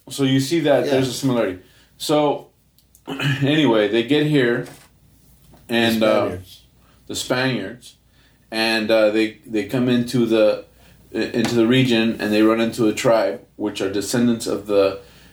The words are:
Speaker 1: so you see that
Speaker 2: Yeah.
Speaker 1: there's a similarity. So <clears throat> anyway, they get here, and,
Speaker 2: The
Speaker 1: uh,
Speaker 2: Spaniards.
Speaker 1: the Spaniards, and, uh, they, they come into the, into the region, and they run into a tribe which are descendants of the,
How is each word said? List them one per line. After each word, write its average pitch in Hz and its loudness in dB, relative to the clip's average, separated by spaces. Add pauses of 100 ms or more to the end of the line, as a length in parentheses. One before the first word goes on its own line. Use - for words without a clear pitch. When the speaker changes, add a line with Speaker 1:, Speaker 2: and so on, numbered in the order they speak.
(100)
Speaker 1:
so 139 -6
you 135 2
see 160 0
that 139 2
Speaker 2:
Yeah. 143 -4
Speaker 1:
there's 131 0
a 123 -6
similarity. 113 -2 (360)
So 147 -2 (280)
<clears throat> - -20
anyway, 135 0
they 113 0
get 147 0
here, 135 0 (1000)
and, 113 0
Speaker 2:
The 110 4
Speaker 1:
uh, 107 2
Speaker 2:
Spaniards. 90 -12 (440)
Speaker 1:
the 104 -12
Spaniards, 123 -4 (560)
and, 113 -2
uh, 110 4
they, 107 -2
they 107 -4
come 123 -2
into 120 0
the, 107 2 (480)
into 113 -2
the 117 4
region, 117 2
and 104 -4
they 107 4
run 113 4
into 113 -2
a 104 2
tribe 107 0 (120)
which 104 -6
are 95 -4
descendants 113 -2
of 104 -4
the, 98 2 (320)